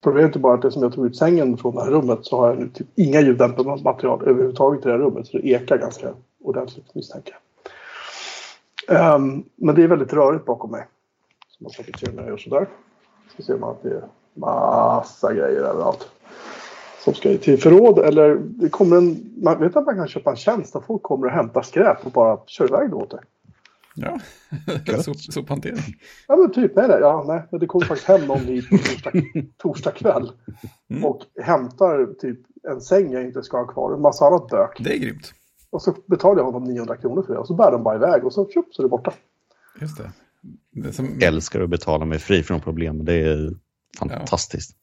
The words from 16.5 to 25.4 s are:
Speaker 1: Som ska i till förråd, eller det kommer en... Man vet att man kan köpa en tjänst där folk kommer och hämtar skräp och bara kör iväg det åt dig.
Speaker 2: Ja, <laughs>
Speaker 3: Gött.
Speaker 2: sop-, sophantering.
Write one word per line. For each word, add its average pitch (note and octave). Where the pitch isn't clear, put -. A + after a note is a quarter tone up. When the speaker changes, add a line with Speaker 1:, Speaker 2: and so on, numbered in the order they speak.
Speaker 1:
Som C#3+
ska -
i -
till C#3
förråd, G3
eller D3+
det D#3+
kommer F3
en... F3
Man E3
vet F3
att C#4+
man B3
kan E3+
köpa -
en B2
tjänst G#3
där -
folk A3
kommer C3+
och B2
hämtar B2
skräp -
och B2
bara A2+
kör -
iväg G3
det D#3
åt G2+
dig. -
Speaker 2:
Ja, C4
<laughs> D#3
Speaker 3:
Gött. -
Speaker 2:
sop-, D3
sophantering. C#3+